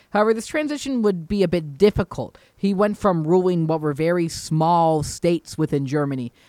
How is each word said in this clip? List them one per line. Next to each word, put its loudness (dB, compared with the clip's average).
However, 2
this -2
transition -4
would -2
be -2
a 4
bit -4
difficult. 0
He 0
went 0
from 2
ruling 2
what -2
were -2
very 0
small 2
states -2
within -2
Germany -4